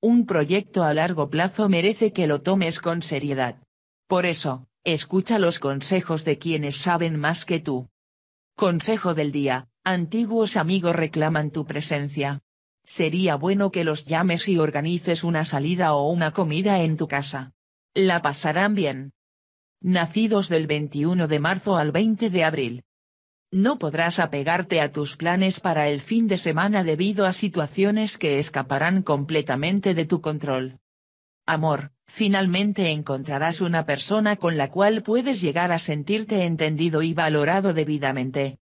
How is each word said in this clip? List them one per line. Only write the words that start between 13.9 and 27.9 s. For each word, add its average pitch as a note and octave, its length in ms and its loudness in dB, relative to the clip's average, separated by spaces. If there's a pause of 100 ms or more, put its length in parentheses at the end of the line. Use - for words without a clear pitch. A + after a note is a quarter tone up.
llames E3+ 440 0
y F3+ 100 4
organices E3 640 0
una E3 200 0
salida D#3+ 500 0
o C#3+ 140 2
una E3 220 0
comida F#3 520 0
en D#3+ 140 0
tu D3+ 120 -4
casa. C#3 440 -6 (420)
La F#3 280 4
pasarán E3 540 0
bien. C#3 360 -2 (680)
Nacidos F#3+ 680 2
del D#3+ 200 2
veintiuno D3+ 580 0
de D3+ 140 0
marzo F#3 380 0
al D3+ 120 0
veinte G#3+ 400 0
de F3 140 2
abril. C3 400 -2 (680)
No G#3 260 2
podrás E3 400 0
apegarte E3 640 0
a C#3+ 120 0
tus D3 240 -4
planes F#3 440 0
para D#3 280 0
el C#3+ 120 -2
fin A3+ 280 0
de F#3+ 100 0
semana F3+ 460 0
debido F#3+ 420 0
a F#3 60 2
situaciones G3 840 -2